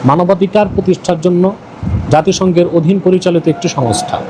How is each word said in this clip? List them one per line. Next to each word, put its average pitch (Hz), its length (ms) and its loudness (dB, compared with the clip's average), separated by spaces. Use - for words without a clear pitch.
মানবাধিকার 190 640 2
প্রতিষ্ঠার 180 500 -2
জন্য 180 180 2
জাতিসংঘের 175 540 2
অধীন 170 280 2
পরিচালিত 180 480 0
একটি 170 140 -6
সংস্থা। 113 400 -2